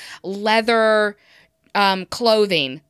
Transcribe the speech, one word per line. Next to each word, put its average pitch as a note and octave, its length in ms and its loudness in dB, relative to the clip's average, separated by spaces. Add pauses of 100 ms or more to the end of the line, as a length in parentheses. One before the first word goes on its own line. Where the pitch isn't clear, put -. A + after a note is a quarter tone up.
(240)
leather, G#3+ 920 0 (600)
um, F#3+ 320 0
clothing. F#3+ 840 0